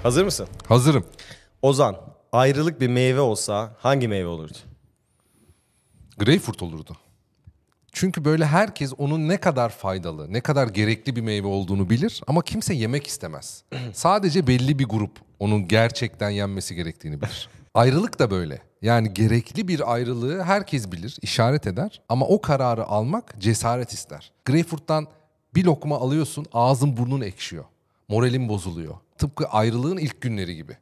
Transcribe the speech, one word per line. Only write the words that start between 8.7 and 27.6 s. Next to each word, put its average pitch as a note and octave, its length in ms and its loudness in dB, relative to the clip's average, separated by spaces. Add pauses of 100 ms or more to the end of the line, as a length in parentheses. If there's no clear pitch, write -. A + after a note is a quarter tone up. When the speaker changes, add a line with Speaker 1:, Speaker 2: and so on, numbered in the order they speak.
Speaker 2:
onun D3+ 300 -2
ne F#3 100 2
kadar B2+ 320 0
faydalı, E2+ 640 -6
ne A#2+ 80 -2
kadar C#3 260 2
gerekli A2 480 0
bir A#2+ 60 -2
meyve G#2 260 -2
olduğunu G2 420 0
bilir C#3 380 0
ama E3 140 2
kimse - 320 -4
yemek B2+ 340 -2
istemez. - 560 -12 (160)
<clears throat> B2 140 -10
Sadece F#3 540 2
belli B2+ 320 4
bir C3+ 60 2
grup G#2+ 340 -2 (200)
onun G#2 280 0
gerçekten A2 640 2
yenmesi G2 460 -4
gerektiğini D#2+ 460 -8
bilir. - 280 -10 (120)
<laughs> - 120 -20
Ayrılık C3 460 2
da A#2 120 2
böyle. D#2+ 300 -4 (200)
Yani A2+ 320 2
gerekli A2+ 540 0
bir C#3 260 -2
ayrılığı B2 500 -4
herkes E3 480 -2
bilir, F2+ 300 -10
işaret A#2+ 460 2
eder G#2+ 420 -6
ama B2+ 180 2
o G#3 140 4
kararı B2+ 440 0
almak A2 540 -2
cesaret A#2 540 0
ister. - 380 -16 (140)
Greyfurt'tan D#3 640 0 (480)
bir F3+ 100 4
lokma D3+ 320 2
alıyorsun, D3 560 -2
ağzın B2+ 440 4
burnun B2+ 240 -2
ekşiyor. F2+ 440 -10 (420)